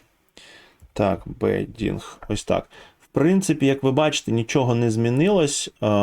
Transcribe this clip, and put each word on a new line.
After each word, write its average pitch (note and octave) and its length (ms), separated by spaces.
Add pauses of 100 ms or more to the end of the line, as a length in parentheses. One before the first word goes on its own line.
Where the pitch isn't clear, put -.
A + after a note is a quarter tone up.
(920)
Так, F#2+ 280 (180)
бедінг, G2 800 (100)
ось G#2+ 140
так, - 260 (440)
принципі, D#3+ 520
як C3+ 180
ви C3+ 80
бачите, D3 400
нічого A#2+ 440
не A#2+ 160
змінилось, C3+ 760
е, - 180 (180)